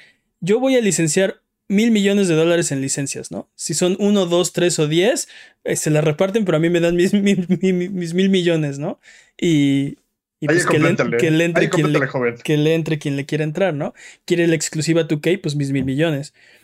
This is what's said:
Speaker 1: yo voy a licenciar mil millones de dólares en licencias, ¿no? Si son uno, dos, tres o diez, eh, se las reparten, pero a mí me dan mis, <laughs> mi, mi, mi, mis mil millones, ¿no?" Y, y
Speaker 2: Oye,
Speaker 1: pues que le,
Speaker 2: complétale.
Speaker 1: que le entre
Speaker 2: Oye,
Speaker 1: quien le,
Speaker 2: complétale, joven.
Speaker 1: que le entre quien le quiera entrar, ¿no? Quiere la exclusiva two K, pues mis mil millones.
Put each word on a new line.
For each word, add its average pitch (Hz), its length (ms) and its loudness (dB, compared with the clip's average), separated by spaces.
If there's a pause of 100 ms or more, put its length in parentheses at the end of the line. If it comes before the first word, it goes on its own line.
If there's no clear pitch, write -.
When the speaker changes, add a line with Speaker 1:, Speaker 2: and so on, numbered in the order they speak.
(400)
Speaker 1:
yo 202 200 2
voy 262 160 2
a 247 60 4
licenciar 190 580 0 (280)
mil 214 220 4
millones 202 380 2
de 165 60 2
dólares 165 360 2
en 135 120 -4
licencias, - 480 -6
¿no? - 240 -14
Si - 180 -8
son 180 260 0
uno, 202 280 2
dos, 170 260 0
tres 170 260 0
o 151 100 0
diez, 185 400 0 (360)
eh, 151 120 -2
se - 140 -2
las 151 140 2
reparten, 190 400 0
pero 175 140 0
a - 20 0
mí 165 80 2
me 175 120 0
dan 170 160 0
mis, 175 160 2
<laughs> - 20 -2
mi, 202 200 2
mi, 185 380 0
mi, 180 160 -2
mis 180 240 -6
mil 190 160 2
millones, 165 500 0
¿no?" 170 220 -8 (400)
Y, 143 580 0 (400)
y 147 100 -6
Speaker 2:
Oye, 160 100 4
Speaker 1:
pues 170 80 -2
que 147 120 2
le, 160 100 2
Speaker 2:
complétale. - 280 0
Speaker 1:
que 160 140 2
le 160 160 2
entre 170 160 0
Speaker 2:
Oye, 160 80 0
Speaker 1:
quien 156 220 0
le, 151 60 2
Speaker 2:
complétale, 135 140 -4
joven. 123 220 -2 (100)
Speaker 1:
que 156 140 0
le 156 160 2
entre 160 240 -2
quien 143 180 -6
le 139 80 -6
quiera 151 200 -4
entrar, 170 280 -2
¿no? 151 220 -6 (320)
Quiere 170 200 2
la 165 80 2
exclusiva 156 540 -2
two 151 140 -2
K, 165 80 0 (120)
pues 147 140 -4
mis 139 160 -2
mil 135 120 -2
millones. 143 480 -2 (320)